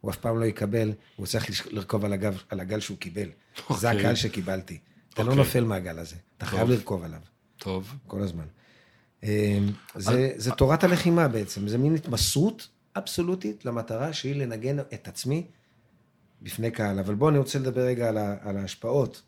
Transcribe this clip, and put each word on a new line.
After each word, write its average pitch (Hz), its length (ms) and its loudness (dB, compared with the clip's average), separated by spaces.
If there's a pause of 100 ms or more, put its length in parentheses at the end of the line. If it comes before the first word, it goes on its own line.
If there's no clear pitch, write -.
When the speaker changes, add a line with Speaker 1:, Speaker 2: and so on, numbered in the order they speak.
Speaker 1:
הוא - 100 -4
אף - 60 -6
פעם 113 220 0
לא 113 60 2
יקבל, 107 460 2 (240)
הוא 98 120 -8
צריך 110 220 -2
לש-, - 220 -6
לרכוב 104 340 -2
על 101 80 0
הגב, 95 360 -2
על 98 100 -6
הגל 95 200 -4
שהוא 101 180 -8
קיבל. 92 320 -8 (320)
Speaker 2:
אוקיי. 123 160 -2
Speaker 1:
זה 113 120 2
הקהל 113 260 4
שקיבלתי. 95 640 -4 (360)
אתה 110 100 -2
לא 113 40 2
Speaker 2:
אוקיי. 135 160 4
Speaker 1:
נופל 123 200 2
מהגל 92 360 -4
הזה, 85 160 -12 (220)
אתה - 80 -8
Speaker 2:
טוב. 98 100 -4
Speaker 1:
חייב 117 140 2
לרכוב 101 340 0
עליו. 80 160 -12 (380)
Speaker 2:
טוב. 95 360 -6 (140)
Speaker 1:
כל 101 140 -6
הזמן. 85 240 -4 (760)
אמ, 107 60 -4 (680)
זה, 98 160 0
Speaker 2:
על- 127 60 6 (180)
Speaker 1:
זה 113 160 -2
תורת 139 320 4
הלחימה 170 440 6
בעצם, 104 400 -2
זה 110 100 0
מין 147 180 4
התמסרות 151 720 2 (300)
אבסולוטית 185 680 -2
למטרה 117 480 -4
שהיא 139 220 -4
לנגן 127 440 -2
את - 280 -10
עצמי 147 380 -2 (960)
בפני 113 300 -2
קהל. 101 280 0
אבל 98 160 0
בוא, 143 140 4
אני 147 80 6
רוצה 139 220 2
לדבר 127 220 0
רגע 120 280 2
על 107 80 0
ה-, 101 240 0
על 98 160 -4
ההשפעות 117 720 0